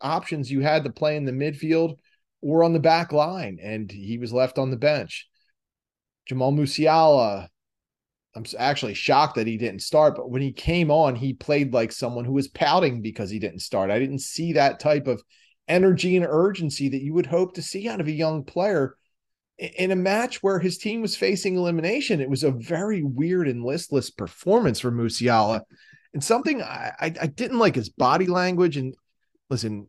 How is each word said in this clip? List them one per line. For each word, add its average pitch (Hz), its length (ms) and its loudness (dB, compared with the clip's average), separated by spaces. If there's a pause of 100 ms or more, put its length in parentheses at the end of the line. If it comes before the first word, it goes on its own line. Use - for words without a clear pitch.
options 147 500 -4
you 139 100 0
had 151 240 2
to 123 80 -8
play 151 240 -2
in 143 80 -4
the 131 80 -4
midfield 156 640 0 (460)
or 160 200 4
on 165 120 4
the 160 40 4
back 165 340 4
line, 147 480 -2
and 104 300 -8
he 101 280 -10
was 117 140 -8
left 127 260 0
on 131 120 0
the 131 60 -4
bench. 131 500 -2 (1000)
Jamal 131 260 0
Musiala, 147 960 4 (840)
I'm 113 100 -14
s-, - 140 -14
actually 127 360 -2
shocked 143 400 2
that 110 120 0
he 113 100 -2
didn't 107 260 -6
start, 151 340 4
but 127 140 -10
when 131 120 -2
he 135 100 -2
came 165 380 0
on, 147 240 4
he 131 200 -4
played 143 380 0
like 113 200 2
someone 120 320 -6
who 127 80 -4
was 139 160 0
pouting 147 540 2
because 107 280 -8
he 107 80 -6
didn't 92 220 -6
start. 98 300 -2
I 107 80 2
didn't 135 220 -2
see 165 340 -6
that 139 260 2
type 147 260 0
of 120 160 -2 (460)
energy 180 480 4
and 175 120 2
urgency 160 600 0
that 135 140 -4
you 147 120 -4
would 170 120 2
hope 180 280 0
to 165 80 -10
see 196 260 -8
out 214 120 -4
of 147 60 -2
a 156 60 -2
young 156 320 -2
player 170 520 -2 (640)
i-, 175 180 -12
in 185 120 0
a 190 60 2
match 202 460 -2
where 196 160 2
his 180 200 -2
team 226 240 -4
was 214 140 -4
facing 196 400 -2
elimination. 175 640 -2
It 135 100 -4
was 135 120 -2
a 143 80 2
very 170 520 -4
weird 151 460 -2
and 120 160 -4
listless 139 460 -2
performance 170 680 0
for 123 100 -2
Musiala. 113 720 2 (540)
And 147 80 -6
something 269 400 0
I, - 380 -10
I, 165 220 -4
I - 40 0
didn't 240 320 -4
like 208 160 4
his 113 140 -4
body 147 380 2
language. 180 500 2
And 131 180 -6 (560)
listen, 107 380 -6